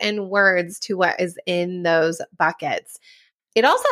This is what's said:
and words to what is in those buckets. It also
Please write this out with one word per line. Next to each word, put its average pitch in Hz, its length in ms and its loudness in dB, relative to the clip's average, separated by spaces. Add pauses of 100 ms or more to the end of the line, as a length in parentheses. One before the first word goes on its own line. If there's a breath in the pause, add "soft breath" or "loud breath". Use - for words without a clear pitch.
and 208 280 -4
words 190 520 2
to 196 160 -6
what 180 240 0
is 175 240 -4
in 180 380 -4
those 165 380 2 (160)
buckets. 156 640 -4 (560 soft breath)
It 226 100 4
also 494 260 2